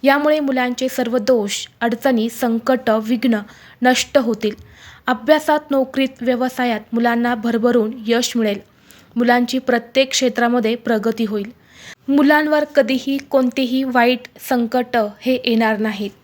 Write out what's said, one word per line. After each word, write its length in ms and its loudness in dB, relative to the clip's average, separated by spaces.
यामुळे 360 2
मुलांचे 500 -2
सर्व 280 -2
दोष, 500 -2
अडचणी, 480 0
संकट, 600 -2
विघ्न 500 0
नष्ट 360 2
होतील. 340 -2
अभ्यासात, 520 2
नोकरीत, 360 0
व्यवसायात 580 -2
मुलांना 420 0
भरभरून 560 0
यश 300 0
मिळेल. 220 0
मुलांची 440 2
प्रत्येक 500 0
क्षेत्रामध्ये 680 0
प्रगती 500 -2
होईल. 260 -6
मुलांवर 560 4
कधीही 540 0
कोणतेही 680 0
वाईट 360 2
संकट 480 -2
हे 240 -2
येणार 320 2
नाहीत. 340 -4